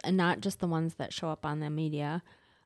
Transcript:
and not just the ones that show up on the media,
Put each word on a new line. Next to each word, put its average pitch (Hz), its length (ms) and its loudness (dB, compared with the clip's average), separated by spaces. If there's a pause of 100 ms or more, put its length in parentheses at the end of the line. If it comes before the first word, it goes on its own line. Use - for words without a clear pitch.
and 185 140 2
not 175 240 4
just 196 180 -2
the 180 80 0
ones 165 280 0
that - 180 -6
show 165 160 -4
up 156 160 -6
on 151 140 -2
the 151 120 -2
media, 151 500 -2 (440)